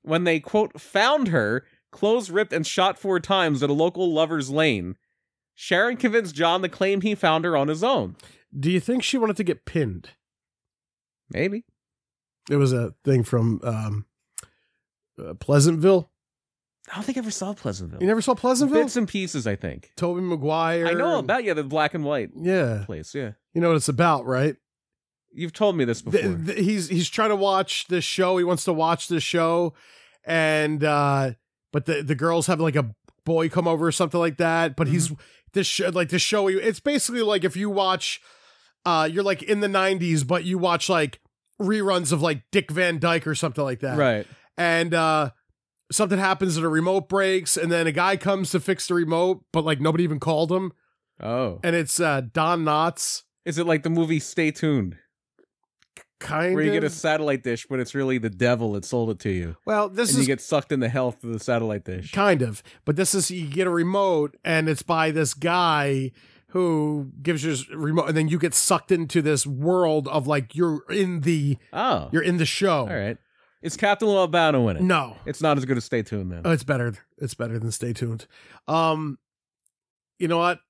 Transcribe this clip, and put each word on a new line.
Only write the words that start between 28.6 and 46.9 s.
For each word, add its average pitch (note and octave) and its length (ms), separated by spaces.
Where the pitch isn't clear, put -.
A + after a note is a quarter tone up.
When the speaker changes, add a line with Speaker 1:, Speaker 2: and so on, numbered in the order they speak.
Speaker 2:
to F#3 80
watch D#3+ 340
this E3+ 160
show. E3+ 500
And, D#3 600
uh, C#3+ 480
but D3+ 160
the, D3+ 160
the D3+ 120
girls E3 320
have, E3+ 120
like, D#3 160
a B2+ 180
boy E3 240
come E3+ 180
over E3 200
or D#3+ 40
something E3+ 280
like E3 180
that. E3 380
But D#3+ 120
he's, C#3+ 220
Speaker 1:
Mm-hmm. D3 120
Speaker 2:
this F#3+ 140
sh-, - 140
like, F3 180
the F3 100
show, G3+ 280
it's F#3+ 320
basically B3 440
like G#3 200
if E3 140
you G3+ 140
watch, F#3+ 500
uh, D#3+ 260
you're, F#3+ 120
like, G3 180
in G3+ 200
the G3+ 60
nineties, F#3+ 560
but D#3+ 220
you F3+ 140
watch, E3+ 280
like, D#3+ 320
reruns F#3+ 520
of, D#3+ 100
like, D#3 300
Dick G3 180
Van E3+ 300
Dyke E3 260
or D#3 100
something D3 280
like C3 160
that. C3 180
Speaker 1:
Right. A#2+ 300
Speaker 2:
And, E3+ 360
uh, D#3 380
something G3+ 260
happens F#3+ 400
and E3 80
a E3 40
remote E3+ 400